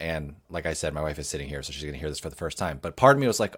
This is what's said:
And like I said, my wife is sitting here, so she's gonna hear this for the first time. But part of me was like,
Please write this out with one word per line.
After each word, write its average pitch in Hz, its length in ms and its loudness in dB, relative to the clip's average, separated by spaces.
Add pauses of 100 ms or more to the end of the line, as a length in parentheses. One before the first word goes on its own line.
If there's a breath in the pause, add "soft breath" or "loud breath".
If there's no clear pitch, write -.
And 78 360 -4 (120)
like 85 180 -4
I 80 60 0
said, 78 220 -2
my 76 80 -2
wife 78 160 -2
is 71 100 -6
sitting 71 200 -6
here, 71 140 -6
so 71 100 -10
she's 71 120 -10
gonna 73 140 -6
hear 78 100 -4
this 71 100 -6
for 80 120 -8
the - 60 -16
first 80 220 -6
time. 80 240 -2
But - 140 -8
part 139 200 10
of 143 40 2
me 131 60 2
was 113 140 2
like, 104 180 0